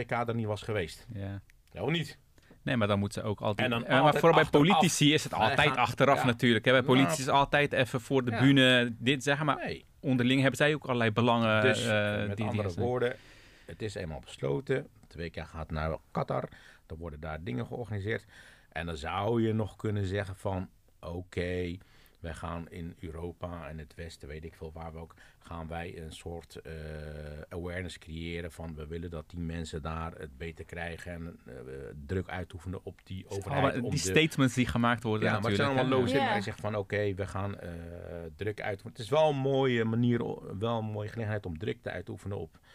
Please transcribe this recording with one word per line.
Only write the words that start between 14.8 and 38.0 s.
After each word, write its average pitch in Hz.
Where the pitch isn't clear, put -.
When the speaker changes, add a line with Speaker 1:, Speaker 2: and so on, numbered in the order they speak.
Speaker 1:
Het -
W 85
K 80
gaat 80
naar 80
Qatar. -
Er 80
worden 78
daar 78
dingen 120
georganiseerd. 107
En 85
dan 82
zou 98
je 110
nog 107
kunnen 104
zeggen 95
van, 95
"Oké, 90
wij 82
gaan 82
in 85
Europa 85
en 78
het 76
Westen, 85
weet 78
ik 82
veel 80
waar 82
we 82
ook, 82
gaan 82
wij 82
een 80
soort, -
eh, -
awareness 87
creëren 85
van, 82
we 76
willen 85
dat 78
die 87
mensen 82
daar 80
het 71
beter 82
krijgen 85
en, 82
eh, 58
druk 92
uitoefenen 90
op -
die 95
Speaker 2:
Het 92
zijn 98
Speaker 1:
overheid -
Speaker 2:
allemaal -
Speaker 1:
om -
Speaker 2:
die 151
Speaker 1:
de" 92
Speaker 2:
statements 151
die 123
gemaakt 120
worden 107
Speaker 1:
Ja, 110
maar -
het 101
zijn 143
Speaker 2:
natuurlijk, 135
Speaker 1:
allemaal 131
Speaker 2:
hè. 127
Speaker 1:
loze 170
Speaker 3:
Ja. 269
Speaker 1:
dingen. 254
Hij 101
zegt -
van, 107
"Oké, 101
we 95
gaan, 98
eh, 90